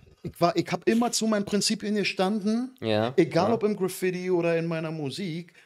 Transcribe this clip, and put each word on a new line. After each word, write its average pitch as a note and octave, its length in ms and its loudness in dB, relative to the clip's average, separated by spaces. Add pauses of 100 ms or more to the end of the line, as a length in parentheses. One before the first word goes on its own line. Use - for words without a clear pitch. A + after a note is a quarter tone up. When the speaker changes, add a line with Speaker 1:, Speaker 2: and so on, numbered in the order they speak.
(240)
Speaker 1:
ich - 180 -10
war, E3+ 140 4
ich E3+ 160 0
hab F#3 180 -4
immer A#3 220 4
zu A3 160 0
meinen G#3 180 2
Prinzipien G#3 500 0
gestanden, G#3 840 0
Speaker 2:
Ja. A2 340 2
Speaker 1:
egal E3+ 360 2
Speaker 2:
Ja. - 20 2
Speaker 1:
ob G#3+ 100 0
im G#3 120 2
Graffiti F#3 560 -2
oder E3+ 260 2
in E3 100 -2
meiner D#3+ 240 -4
Musik, D#3+ 640 -8 (120)